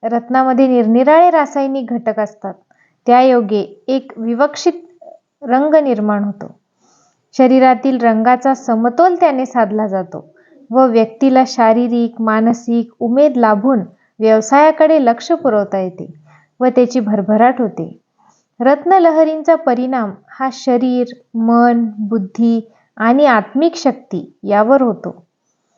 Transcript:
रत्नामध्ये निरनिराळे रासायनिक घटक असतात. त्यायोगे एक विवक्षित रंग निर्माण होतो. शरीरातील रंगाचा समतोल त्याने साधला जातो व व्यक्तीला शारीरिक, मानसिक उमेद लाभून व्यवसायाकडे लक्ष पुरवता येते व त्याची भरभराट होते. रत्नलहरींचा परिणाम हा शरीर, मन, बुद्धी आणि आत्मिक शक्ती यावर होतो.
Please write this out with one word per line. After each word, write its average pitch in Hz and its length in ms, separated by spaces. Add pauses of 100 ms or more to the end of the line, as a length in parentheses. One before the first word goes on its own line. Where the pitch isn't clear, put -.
रत्नामध्ये 254 640
निरनिराळे 254 640
रासायनिक 277 560
घटक 233 340
असतात. 208 340 (520)
त्यायोगे 240 800
एक 262 280
विवक्षित 262 560 (720)
रंग 269 320
निर्माण 208 500
होतो. 202 360 (720)
शरीरातील 262 680
रंगाचा 240 540
समतोल 247 600
त्याने 285 320
साधला 214 400
जातो 185 480 (360)
व 254 160
व्यक्तीला 240 600
शारीरिक, 233 760
मानसिक 233 720 (100)
उमेद 254 360
लाभून 226 440 (400)
व्यवसायाकडे 285 840
लक्ष 233 280
पुरवता 214 460
येते 180 360 (460)
व 247 60
त्याची 247 340
भरभराट 214 600
होते. 170 400 (600)
रत्नलहरींचा 311 920
परिणाम 254 580 (160)
हा 269 240
शरीर, 247 540 (280)
मन, 233 640
बुद्धी 220 720 (260)
आणि 247 300
आत्मिक 269 480
शक्ती - 680
यावर 214 400
होतो. 208 440 (520)